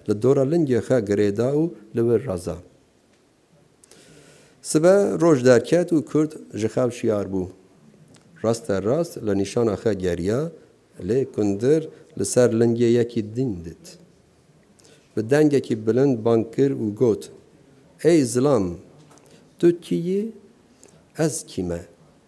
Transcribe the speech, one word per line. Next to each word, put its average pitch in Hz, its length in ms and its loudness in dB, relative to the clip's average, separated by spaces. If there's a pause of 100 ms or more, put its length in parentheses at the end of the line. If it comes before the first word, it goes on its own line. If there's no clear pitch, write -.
li 104 120 -4
dora 135 220 2
lingê 139 360 0
xwe 131 200 0 (100)
girêda 104 400 0 (120)
û 170 80 -2 (260)
li 117 60 0
wir 117 260 0
raza. 87 300 -6 (2000)
Sibe 170 340 4 (260)
roj 147 240 4
derket 156 460 4
û 160 140 0
Kurd 151 260 0 (220)
ji 104 140 -4
xew 123 240 -2
şiyar 107 340 -2
bû. 95 220 -6 (960)
Rast 113 260 -2
e 95 140 -2
rast 160 340 -2
li 104 200 -2
nîşana 104 360 0
xwe 104 200 -2
geriya, 95 580 -4 (560)
lê 127 240 -2
kundur 113 500 0 (360)
li 101 80 -4
ser 123 240 2
lingê 117 480 2
yekî 113 380 -4
din 104 300 -6
dit. - 200 -18 (1300)
Bi 113 120 -4
dengekî 135 580 2
bilind 120 380 2
bang 117 300 0
kir 139 160 2
û 113 240 -4
got, 110 360 0 (720)
"Ey 156 220 4
zilam, 123 400 0 (920)
tu 170 220 2
kî - 140 -6
yî? 190 360 -4 (840)
Ez 151 280 -2
kî - 180 -8
me? 87 180 -6 (460)